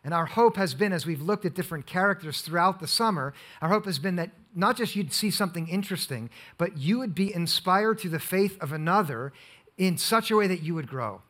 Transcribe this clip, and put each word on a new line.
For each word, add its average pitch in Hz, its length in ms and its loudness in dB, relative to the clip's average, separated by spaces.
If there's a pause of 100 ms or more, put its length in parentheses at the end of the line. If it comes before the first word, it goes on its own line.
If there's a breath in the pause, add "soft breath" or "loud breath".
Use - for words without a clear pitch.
And 143 80 -6
our 165 140 2
hope 226 320 4
has 190 160 0
been, 196 180 0
as 170 140 -2
we've 156 160 -4
looked 196 240 -2
at 170 80 0
different 160 320 -6
characters 185 560 0
throughout 175 380 2
the 156 80 -8
summer, 165 460 0 (280 loud breath)
our 160 80 0
hope 208 160 2
has 175 140 -4
been 180 160 -2
that 175 160 -4 (240)
not 196 200 4
just 233 200 -2
you'd 190 180 -2
see 214 160 0
something 170 380 -2
interesting, 165 640 -4 (260 loud breath)
but 175 200 -2
you 156 200 2
would 254 160 -4
be 196 180 0
inspired 196 680 2
to 185 100 -6
the 160 100 -4
faith 190 400 0
of 147 140 -6
another 156 600 0 (440 loud breath)
in 185 220 2
such 226 320 2
a 220 40 2
way 208 120 6
that 180 160 -2
you 160 100 -2
would 156 140 -4
grow. 113 420 -6